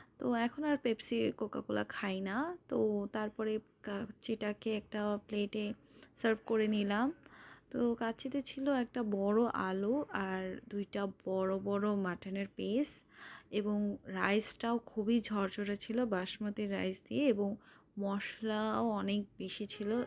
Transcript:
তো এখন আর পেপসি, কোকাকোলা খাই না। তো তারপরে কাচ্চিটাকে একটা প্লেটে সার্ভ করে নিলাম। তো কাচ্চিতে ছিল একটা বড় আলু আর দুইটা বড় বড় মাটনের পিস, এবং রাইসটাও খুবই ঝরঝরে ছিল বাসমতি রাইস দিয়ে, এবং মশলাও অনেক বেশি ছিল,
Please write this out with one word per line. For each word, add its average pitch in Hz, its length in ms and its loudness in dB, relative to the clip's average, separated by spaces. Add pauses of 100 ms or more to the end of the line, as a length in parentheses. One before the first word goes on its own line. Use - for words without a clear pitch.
(180)
তো 247 160 2
এখন 240 300 0
আর 294 120 4
পেপসি, 226 600 0
কোকাকোলা 208 480 -2
খাই 190 360 -4
না। 254 360 -2 (120)
তো 214 440 2
তারপরে 214 460 -2 (240)
কাচ্চিটাকে 208 960 -4
একটা 208 500 -2
প্লেটে 208 460 -2 (440)
সার্ভ 220 300 2
করে 220 220 4
নিলাম। 208 440 2 (580)
তো 240 240 2
কাচ্চিতে 240 480 -2
ছিল 269 300 -2
একটা 247 300 0
বড় 208 440 4
আলু 202 640 0
আর 190 600 -2
দুইটা 202 380 -2 (180)
বড় 190 340 2
বড় 202 360 2
মাটনের 190 520 -2 (100)
পিস, 208 480 0 (460)
এবং 208 540 0
রাইসটাও 208 760 2
খুবই 226 420 2
ঝরঝরে 202 560 0
ছিল 226 280 0
বাসমতি 208 640 -2
রাইস 190 420 -2
দিয়ে, 262 180 4
এবং 202 300 4 (420)
মশলাও 214 920 0
অনেক 202 360 0 (140)
বেশি 190 280 -6
ছিল, 214 400 -2